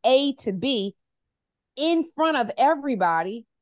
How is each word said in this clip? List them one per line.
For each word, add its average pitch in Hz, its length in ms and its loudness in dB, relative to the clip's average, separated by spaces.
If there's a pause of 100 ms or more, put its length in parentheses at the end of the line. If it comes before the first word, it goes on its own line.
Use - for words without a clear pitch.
A 269 340 4
to - 160 -6
B 202 420 -2 (800)
in 330 280 0 (100)
front 311 240 0
of 214 180 -2
everybody 226 880 0 (180)